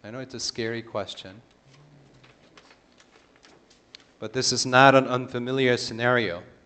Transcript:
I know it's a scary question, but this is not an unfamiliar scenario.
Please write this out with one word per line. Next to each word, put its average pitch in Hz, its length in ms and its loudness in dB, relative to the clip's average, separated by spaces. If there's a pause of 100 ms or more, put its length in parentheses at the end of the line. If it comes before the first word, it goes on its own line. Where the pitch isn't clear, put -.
I 104 80 -16
know 127 80 -12
it's 131 140 -16
a 117 40 -12
scary 113 420 -6
question, 101 600 -12 (2750)
but 110 120 -12
this 127 200 -2
is 123 120 -4
not 131 300 8
an 131 140 4
unfamiliar 127 680 -2
scenario. 117 680 -2 (220)